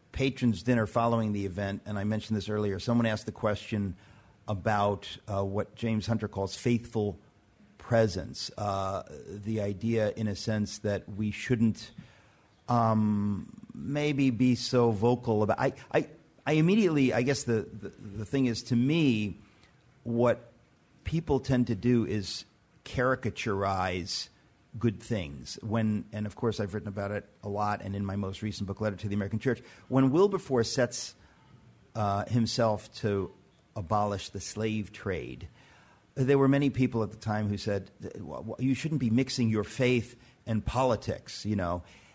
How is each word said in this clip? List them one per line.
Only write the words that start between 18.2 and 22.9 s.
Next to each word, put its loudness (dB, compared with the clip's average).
thing 2
is, -2
to 0
me, 2
what 2
people 0
tend 2
to -2
do 2
is -4
caricaturize -2